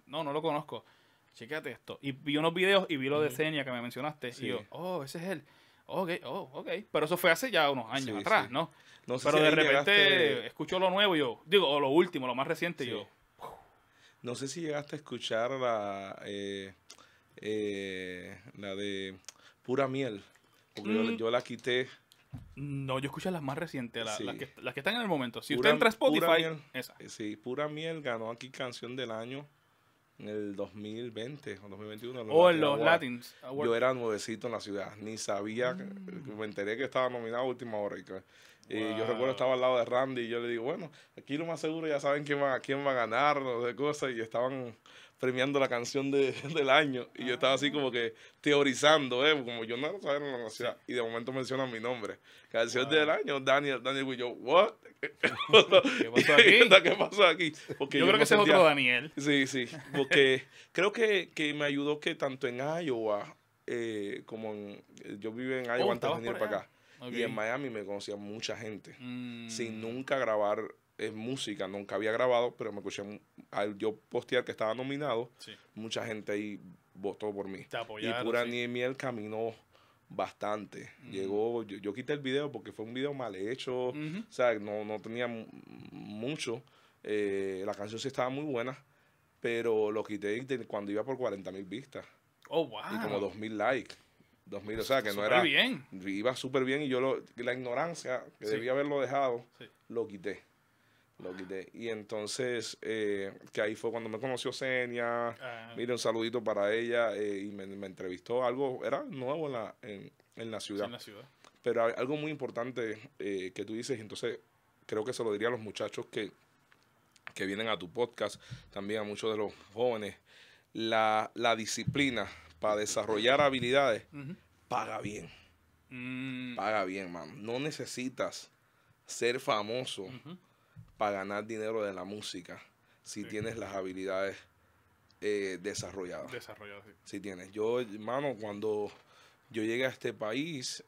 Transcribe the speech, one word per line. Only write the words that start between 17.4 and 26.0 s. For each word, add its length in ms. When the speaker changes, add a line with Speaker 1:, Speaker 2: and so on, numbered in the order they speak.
Speaker 2:
la 180
de 400
Pura 240
Miel. 360
Porque 180
yo, 100
Speaker 1:
Mm. 140
Speaker 2:
yo 140
la 100
quité. 460
Speaker 1:
No, 440
yo 80
escucho 240
las 100
más 160
recientes, 480
la-, 120
Speaker 2:
Sí. 60
Speaker 1:
las 120
que, 140
las 120
que 80
están 140
en 60
el 60
momento. 340
Si 140
Speaker 2:
Pura, 140
Speaker 1:
usted 40
entra 160
a 40
Speaker 2:
Pura 340